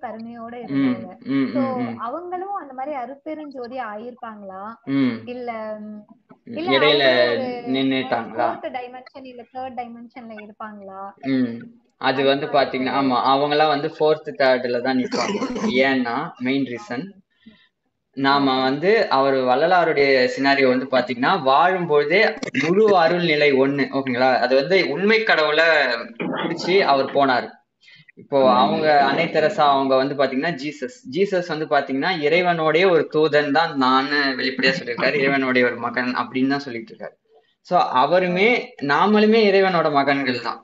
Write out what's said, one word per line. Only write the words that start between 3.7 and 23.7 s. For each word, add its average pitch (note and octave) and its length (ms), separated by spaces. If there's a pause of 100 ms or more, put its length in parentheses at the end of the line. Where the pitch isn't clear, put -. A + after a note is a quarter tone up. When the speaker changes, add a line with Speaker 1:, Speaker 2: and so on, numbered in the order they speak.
Speaker 1:
ஆயிருப்பாங்களா? G#3+ 800 (240)
Speaker 2:
ம். C3+ 280 (120)
Speaker 1:
இல்ல, B3 240 (260)
ம், G#3+ 220 (440)
Speaker 2:
ம், A#2+ 140
Speaker 1:
இல்ல C#3+ 160
Speaker 2:
இடையில C#3+ 320
Speaker 1:
அவங்களும் B2 400
ஒரு, B2+ 80
ஒரு B2 200
Speaker 2:
நின்னுட்டாங்களா? B2+ 760
Speaker 1:
ஃபோர்த் B3+ 260
டைமென்ஷன் B3+ 540
இல்ல A#3+ 140 (100)
தேர்ட் B3+ 260
டைமென்ஷன்ல A#3 600
இருப்பாங்களா? G#3 640 (240)
Speaker 2:
ம். B2+ 260 (480)
அது C3+ 200
Speaker 1:
அந்த C3+ 100
Speaker 2:
வந்து D3 160
Speaker 1:
மாதிரி D3+ 100
Speaker 2:
பாத்தீங்கன்னா, C3 380
Speaker 1:
ஒரு C#3 60
Speaker 2:
ஆமா, B2+ 240
அவங்கெல்லாம் D3 500
வந்து D3+ 160
ஃபோர்த், D3+ 460
தேர்ட்ல B2 440
தான் C3 180
நிப்பாங்க. A2 400 (420)
ஏன்னா, B2+ 360 (220)
மெயின் C3 280
ரீசன், A#2+ 400 (1120)
நாம C#3 300
Speaker 1:
ஓகே. C3 160
Speaker 2:
வந்து D3 300 (160)
அவர் C3+ 360
வள்ளலாருடைய D3+ 640 (200)
சினாரியோ C3+ 400
வந்து C3 220
பாத்தீங்கன்னா, B2+ 420 (100)
வாழும்போதே D#3+ 800 (360)
முழு F3+ 280 (100)
அருள் F3 280
நிலை D3 280
ஒண்ணு, C3+ 380